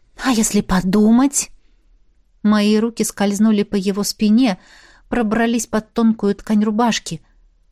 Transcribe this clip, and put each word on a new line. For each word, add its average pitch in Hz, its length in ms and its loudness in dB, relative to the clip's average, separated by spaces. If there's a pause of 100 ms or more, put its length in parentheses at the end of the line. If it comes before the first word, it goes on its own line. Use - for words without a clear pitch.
(240)
"А 269 60 0
если 214 300 0
подумать?" 208 880 0 (920)
Мои 208 360 2
руки 220 260 -2
скользнули 208 580 0
по 208 140 -6
его 196 260 -2
спине, 220 560 0 (500)
пробрались 233 580 -2
под - 260 -6
тонкую 220 420 0
ткань 214 300 -2
рубашки. 214 560 -2 (520)